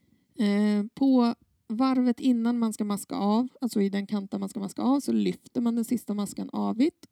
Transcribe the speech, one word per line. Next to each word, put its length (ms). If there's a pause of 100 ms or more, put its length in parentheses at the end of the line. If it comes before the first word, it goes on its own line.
(340)
eh, 500 (100)
på 400 (320)
varvet 540
innan 380
man 140
ska 120
maska 320
av, 320 (120)
alltså 220
i 60
den 180
kanten 340
man 80
ska 120
maska 220
av, 180
så 120
lyfter 480
man 140
den 100
sista 300
maskan 380
avigt. 600